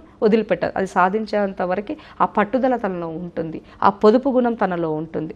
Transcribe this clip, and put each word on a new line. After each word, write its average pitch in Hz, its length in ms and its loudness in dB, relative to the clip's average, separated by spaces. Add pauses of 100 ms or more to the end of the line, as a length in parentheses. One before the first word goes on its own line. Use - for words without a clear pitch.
(220)
వదిలిపెట్టదు. 214 540 2
అది 190 100 -2
సాధించేంత 196 760 0
వరకు 196 340 -4 (240)
ఆ 190 40 2
పట్టుదల 233 520 0
తనలో 185 320 -6
ఉంటుంది, 165 520 -8 (220)
ఆ - 60 6
పొదుపు 220 400 4
గుణం 240 260 2
తనలో 175 380 -2
ఉంటుంది. 160 440 -6